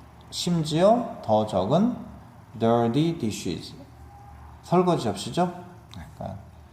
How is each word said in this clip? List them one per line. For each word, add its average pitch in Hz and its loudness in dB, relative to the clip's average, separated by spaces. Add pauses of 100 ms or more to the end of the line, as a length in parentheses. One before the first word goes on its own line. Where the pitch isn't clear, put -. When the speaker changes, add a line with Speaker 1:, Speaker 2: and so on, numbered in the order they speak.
(320)
Speaker 1:
심지어 175 2
더 214 2
적은 185 2 (640)
dirty 117 2
dishes, 95 -6 (880)
설거지 170 2
접시죠? 131 -2 (420)
Speaker 2:
네. 85 -14 (140)
Speaker 1:
그러니까 95 -12 (320)